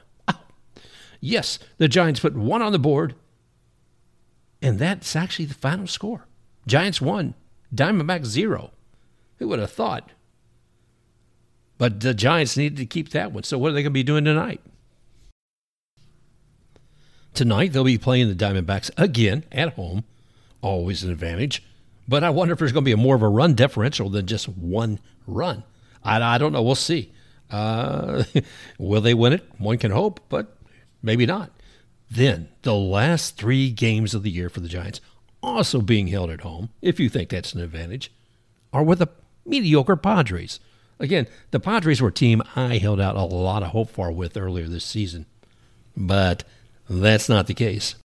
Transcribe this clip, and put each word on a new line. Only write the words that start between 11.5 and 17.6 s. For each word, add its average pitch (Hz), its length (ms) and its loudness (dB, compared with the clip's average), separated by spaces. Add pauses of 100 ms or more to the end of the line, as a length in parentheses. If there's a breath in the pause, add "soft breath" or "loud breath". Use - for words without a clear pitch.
But 113 220 0
the 123 140 0
Giants 131 420 2
needed 147 220 -2
to 123 80 -6
keep - 240 -6
that 180 220 -4
one. - 100 -8
So 139 160 -4
what 147 120 2
are 147 40 -2
they 143 80 0
gonna 147 80 0
be 135 140 2
doing 147 200 2
tonight? 151 360 0 (2750 soft breath)
Tonight, 127 380 2